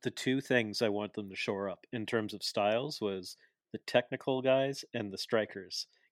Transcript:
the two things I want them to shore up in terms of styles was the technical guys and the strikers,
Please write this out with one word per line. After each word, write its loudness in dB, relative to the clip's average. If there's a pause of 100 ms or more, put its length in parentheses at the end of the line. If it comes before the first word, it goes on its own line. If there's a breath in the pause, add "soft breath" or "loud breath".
the 0
two 0
things 2
I 4
want -2
them -8
to -12
shore -2
up -10
in -4
terms 0
of -10
styles 0
was -4 (360)
the -6
technical 0
guys 2
and -4
the -10
strikers, -2 (240)